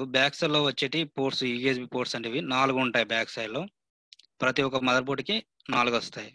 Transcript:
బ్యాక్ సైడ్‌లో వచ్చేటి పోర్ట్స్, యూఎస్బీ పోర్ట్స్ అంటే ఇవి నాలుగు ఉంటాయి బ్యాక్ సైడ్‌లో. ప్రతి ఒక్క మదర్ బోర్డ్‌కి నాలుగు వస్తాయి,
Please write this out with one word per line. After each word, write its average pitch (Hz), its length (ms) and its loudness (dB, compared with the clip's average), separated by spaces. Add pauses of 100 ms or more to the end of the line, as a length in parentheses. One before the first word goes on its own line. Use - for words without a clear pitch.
బ్యాక్ 131 300 2
సైడ్‌లో 151 260 2
వచ్చేటి 139 420 0
పోర్ట్స్, 135 400 -2
యూఎస్బీ 123 420 0
పోర్ట్స్ 123 300 -4
అంటే 117 120 -6
ఇవి 123 140 -2
నాలుగు 135 360 2
ఉంటాయి 120 280 2
బ్యాక్ 113 240 -2
సైడ్‌లో. 113 320 -6 (760)
ప్రతి 127 240 2
ఒక్క 135 220 0
మదర్ 127 240 4
బోర్డ్‌కి 139 280 -2 (340)
నాలుగు 123 260 2
వస్తాయి, 107 380 -8